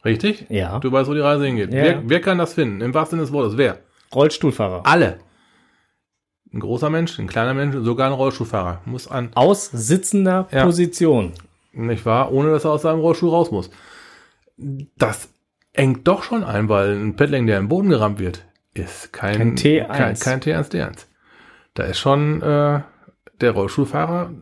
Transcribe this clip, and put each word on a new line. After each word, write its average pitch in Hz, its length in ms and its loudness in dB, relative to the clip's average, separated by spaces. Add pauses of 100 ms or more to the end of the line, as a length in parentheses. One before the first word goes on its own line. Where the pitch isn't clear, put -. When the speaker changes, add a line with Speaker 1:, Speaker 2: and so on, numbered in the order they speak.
Speaker 1:
Richtig? 151 440 -2
Speaker 2:
Ja. 95 320 -4
Speaker 1:
Du 131 100 -2
weißt, 135 180 2
wo 147 60 -2
die 151 60 0
Reise 143 260 2
hingeht. 113 260 -2
Speaker 2:
Ja. 135 100 2
Speaker 1:
Wer, 156 280 2
wer 170 100 4
kann 185 180 0
das 170 160 -2
finden? 107 260 -2
Im 120 120 -4
wahrsten 156 260 0
Sinne 156 80 -2
des 131 60 -6
Wortes. 117 240 0
Wer? 120 220 2 (360)
Speaker 2:
Rollstuhlfahrer. 117 680 2
Speaker 1:
Alle. 139 340 4 (1300)
Ein 117 80 -6
großer 117 300 -2
Mensch, 165 280 -2
ein 107 100 -8
kleiner 120 260 -2
Mensch, 139 280 -2
sogar 120 260 0
ein 135 40 0
Rollstuhlfahrer. 113 720 -2
Muss 120 240 -12
an 120 260 -6
Speaker 2:
Aus 180 380 4
sitzender 185 800 0
Speaker 1:
Ja. 135 140 2
Speaker 2:
Position. 165 680 2 (400)
Speaker 1:
Nicht 113 320 -4
wahr? 117 280 0
Ohne, 139 180 2
dass 151 140 2
er 156 80 2
aus 151 100 0
seinem 160 180 2
Rollstuhl 170 300 2
raus 165 200 2
muss. 92 200 -6 (1300)
Das 110 320 -2 (420)
engt 131 340 2
doch 180 180 2
schon 226 200 -4
ein, 104 240 -2
weil 101 260 2
ein 104 220 -4
Paddling, 143 300 0
der 104 120 2
im 101 100 -2
Boden 185 200 2
gerammt 107 300 2
wird, 90 260 -6 (300)
ist - 400 -10
kein, 101 240 -2
Speaker 2:
Kein 117 180 2
T 147 260 4
eins. 123 380 -2
Speaker 1:
kein, 127 140 -2
kein 131 80 -4
T 156 120 -2
eins 151 140 -4
D - 140 -4
eins. - 260 -12 (680)
Da - 100 -4
ist - 140 -6
schon, 147 440 0
äh, 147 380 2 (600)
der 120 120 4
Rollstuhlfahrer 156 800 -2 (120)